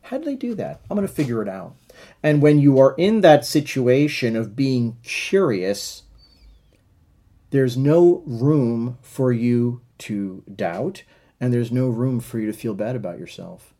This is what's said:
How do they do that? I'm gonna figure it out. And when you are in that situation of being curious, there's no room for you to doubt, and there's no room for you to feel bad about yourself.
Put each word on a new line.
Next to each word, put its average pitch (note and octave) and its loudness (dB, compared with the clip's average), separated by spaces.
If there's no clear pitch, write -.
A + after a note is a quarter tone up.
How C4 -10
do E4 -8
they C#4 -4
do A#3+ -8
that? D2 -10
I'm G3+ -6
gonna G3+ -2
figure A#2+ -4
it G2+ -6
out. F#2+ -14
And D3 2
when D3+ 6
you C#3 6
are C3+ 6
in G#3 2
that D3+ 8
situation C3+ 0
of A2 -6
being B2 -2
curious, G2+ -2
there's C3 0
no E3+ 4
room B2 0
for B2+ -2
you A#2+ -2
to G2 -8
doubt, G2+ -8
and B2 -2
there's A#2+ -2
no B2+ -2
room B2 -2
for - -8
you G#2+ -4
to G#2 -6
feel A2+ -8
bad G#2+ -6
about F#2+ -10
yourself. F2+ -18